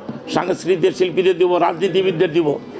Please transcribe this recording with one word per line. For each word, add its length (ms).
সাংস্কৃতিক 600
শিল্পীদের 420
দিব, 180
রাজনীতিবিদদের 760
দিব। 260